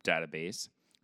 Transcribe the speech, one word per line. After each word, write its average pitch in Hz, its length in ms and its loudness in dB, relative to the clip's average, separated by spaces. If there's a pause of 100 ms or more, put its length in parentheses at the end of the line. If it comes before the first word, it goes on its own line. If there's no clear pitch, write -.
database, 80 680 0 (340)